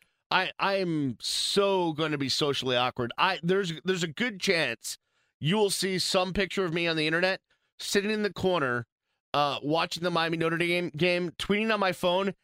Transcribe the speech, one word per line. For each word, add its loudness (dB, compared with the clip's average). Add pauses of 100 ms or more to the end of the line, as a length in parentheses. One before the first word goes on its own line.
(320)
I, 2
I 2
am -2
so 0
gonna -2
be -2
socially 0
awkward. 0
I, 2
there's, 0 (120)
there's 0
a 0
good -4
chance -2 (420)
you 0
will 4
see -2
some 0
picture -2
of -4
me 0
on 0
the 2
internet 0 (380)
sitting 0
in 0
the -2
corner, 0 (480)
uh, 0
watching -2
the 0
Miami 0
Notre 2
Dame 2
game, 2
tweeting 2
on 2
my 2
phone 0 (100)